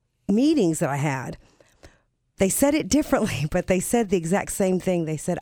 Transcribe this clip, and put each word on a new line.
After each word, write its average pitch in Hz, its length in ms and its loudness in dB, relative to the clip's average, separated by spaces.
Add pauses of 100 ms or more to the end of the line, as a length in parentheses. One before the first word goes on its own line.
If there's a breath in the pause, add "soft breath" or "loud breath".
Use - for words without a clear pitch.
(280)
meetings 220 520 2
that 147 100 0
I 143 60 -2
had, 139 420 -4 (1000 soft breath)
they 190 140 2
said 285 240 2
it 269 140 -2
differently, 240 580 0
<laughs> - 40 -6
but 180 160 -2
they 185 140 2
said 226 300 0
the 202 80 2
exact 165 340 -2
same 185 260 0
thing. 170 280 -2
They 156 100 -4
said, 175 240 -4